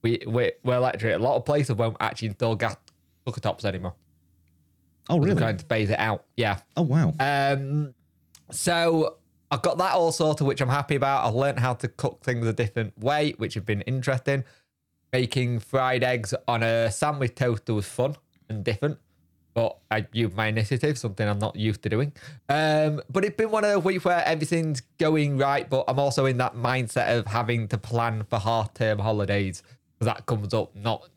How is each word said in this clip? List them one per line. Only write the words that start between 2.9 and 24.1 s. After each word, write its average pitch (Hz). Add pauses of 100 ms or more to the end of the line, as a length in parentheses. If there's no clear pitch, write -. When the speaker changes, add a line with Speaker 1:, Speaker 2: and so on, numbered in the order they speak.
Speaker 1:
cooker 123
tops -
anymore. 90 (1120)
Speaker 2:
Oh, 175
Speaker 1:
They're 135
Speaker 2:
really? 202
Speaker 1:
trying 113
to -
phase 107
it 107
out. 110 (100)
Yeah. 104 (160)
Speaker 2:
Oh, 170
wow. 147
Speaker 1:
Um, 139 (580)
so 170 (340)
I've 135
got 170
that 180
all 165
sorted, 156
which 131
I'm 135
happy 143
about. 135
I've 110
learned 135
how 123
to 120
cook -
things 117
a 113
different 110
way, 147
which 107
have 95
been 104
interesting. 131 (720)
Making 123
fried 127
eggs 123 (120)
on 117
a 113
sandwich 139
toaster 117
was 104
fun 139 (320)
and 107
different, 139 (560)
but 117 (120)
I 110
used 110
my 110
initiative, 113
something 107
I'm 104
not 104
used 107
to 104
doing. 135 (380)
Um, 151
but 190
it's 208
been 220
one 214
of 208
those 190
weeks 190
where 175